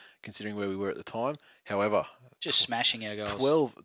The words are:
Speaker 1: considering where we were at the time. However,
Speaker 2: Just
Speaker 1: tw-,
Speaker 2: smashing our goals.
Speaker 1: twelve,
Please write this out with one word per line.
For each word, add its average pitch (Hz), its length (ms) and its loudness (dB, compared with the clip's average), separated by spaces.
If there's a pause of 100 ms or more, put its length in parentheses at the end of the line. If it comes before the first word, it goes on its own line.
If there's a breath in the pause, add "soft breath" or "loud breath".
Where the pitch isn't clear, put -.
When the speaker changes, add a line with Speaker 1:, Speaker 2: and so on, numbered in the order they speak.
(220 loud breath)
Speaker 1:
considering 104 360 -10
where 101 120 -2
we 95 60 -2
were 98 160 -2
at - 60 -6
the - 60 -12
time. 127 340 -4 (260 soft breath)
However, 104 420 2 (340)
Speaker 2:
Just - 200 2
Speaker 1:
tw-, - 60 6
Speaker 2:
smashing 117 420 -2
our 104 80 -6
goals. 104 160 -4
Speaker 1:
twelve, 135 540 2